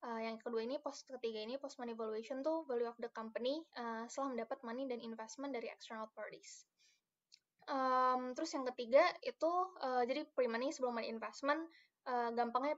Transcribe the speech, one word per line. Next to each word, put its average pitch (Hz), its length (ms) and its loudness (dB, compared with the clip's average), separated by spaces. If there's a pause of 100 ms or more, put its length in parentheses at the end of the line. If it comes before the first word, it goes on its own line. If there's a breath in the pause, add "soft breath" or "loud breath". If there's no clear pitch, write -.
eh, 226 200 -4
yang 226 160 -4
kedua 226 240 -2
ini, 277 160 -2
post - 260 -8
ketiga 226 380 -4
ini, 254 160 -6
post-money 247 340 -8
valuation 226 460 -4
tuh 320 260 0
value 240 220 -2
of 233 100 -8
the 233 140 -6
company, 233 500 -2 (160)
eh, 233 300 -4
setelah 269 240 -2
mendapat 240 320 -4
money 254 240 -4
dan 240 160 -2
investment 226 500 -8
dari 226 160 -4
external 220 460 -10
parties. - 500 -14 (1000 soft breath)
Em, 254 640 4
terus 311 240 -2
yang 269 80 -2 (100)
ketiga 233 300 8 (180)
itu, 311 300 0 (320)
eh, 254 240 4
jadi 285 160 0 (100)
pre-money 247 400 2
sebelum 247 240 0
ada 220 100 -2
investment, 226 540 0 (420 loud breath)
eh, 240 320 2
gampangnya 247 420 2